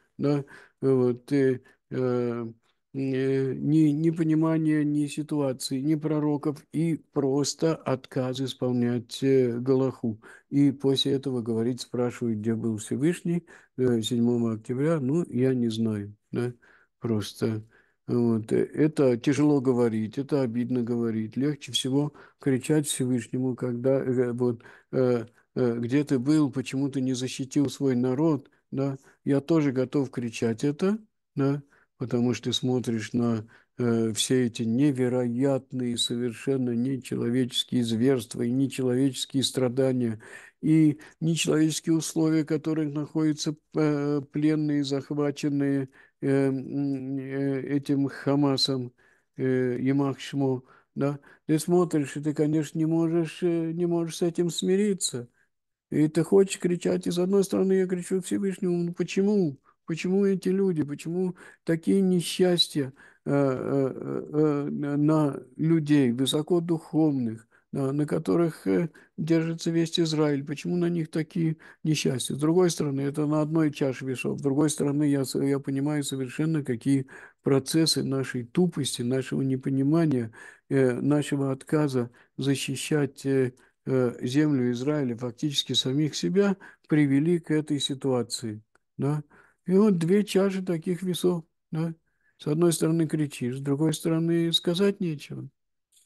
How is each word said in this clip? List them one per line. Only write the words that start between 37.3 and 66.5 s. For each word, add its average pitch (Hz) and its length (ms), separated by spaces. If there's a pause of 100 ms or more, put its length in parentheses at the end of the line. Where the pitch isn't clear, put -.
зверства 117 580
и 120 80
нечеловеческие 131 920
страдания, 127 800 (420)
и 156 360 (220)
нечеловеческие 160 760
условия, 160 460
в 147 40
которых 156 460
находятся, 151 640 (200)
э, 147 460 (100)
пленные, 147 520
захваченные, 139 1080 (320)
э, 139 280
м, 135 720
э, 135 420
этим 139 480
Хамасом, 139 840 (440)
э, 127 440
Ямах 139 380
Шмо, 135 440 (320)
да. 143 240 (280)
Ты 156 120
смотришь, 165 580
и 143 40
ты, 151 120
конечно, 151 460
не 156 80
можешь, 165 560
э, 170 300
не 175 140
можешь 170 300
с - 60
этим 175 260
смириться. 185 800 (640)
И 151 180
ты 156 140
хочешь 196 360
кричать, 180 480
и 180 40
с 175 80
одной 190 260
стороны 190 280
я 190 140
кричу 185 340
Всевышнему: 190 640
"Ну 175 100
почему?" 190 640 (280)
Почему 185 400
эти 190 240
люди, 185 340
почему 175 520 (300)
такие 180 360
несчастья, 175 920 (320)
э, - 60
э, 135 640
э, 147 720
э, - 20
на, 143 280
на 151 420 (180)
людей 147 560
высокодуховных, 151 1300 (260)